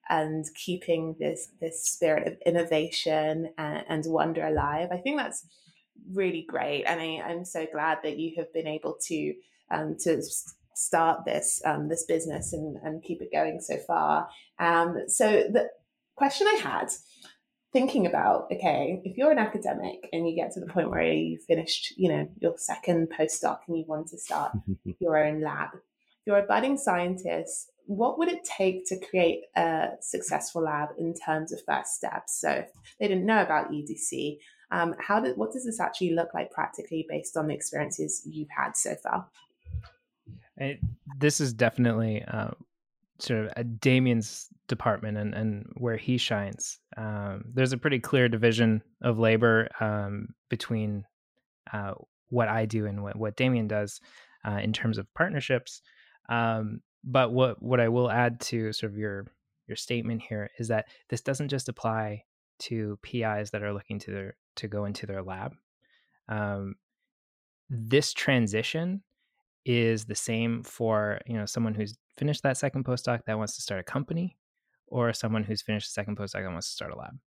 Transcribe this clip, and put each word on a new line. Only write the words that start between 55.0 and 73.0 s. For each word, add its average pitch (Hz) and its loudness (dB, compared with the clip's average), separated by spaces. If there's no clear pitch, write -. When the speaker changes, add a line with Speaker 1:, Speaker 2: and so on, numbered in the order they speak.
Speaker 3:
partnerships. 147 -2
Um, 113 0
but 127 4
what, 123 2
what 120 2
I 117 6
will 120 4
add 120 2
to 110 -2
sort 107 -4
of 104 -10
your, 104 -6
your 107 -8
statement 117 -2
here 104 -6
is 117 -4
that 110 0
this 120 -4
doesn't 139 -2
just 135 -4
apply 110 -4
to 107 -4
P 117 -4
Is 107 -2
that 104 -4
are 104 -2
looking 101 -8
to 98 -12
their, 98 -8
to 110 -8
go 104 -4
into 101 -6
their 98 -6
lab. 95 -8
Um, 101 -4
this 120 2
transition 135 0
is 113 4
the 104 -6
same 117 -2
for, 107 0
you 120 -4
know, 107 -2
someone 110 -2
who's 107 -4
finished 143 -2
that 131 2
second 135 -2
postdoc 123 0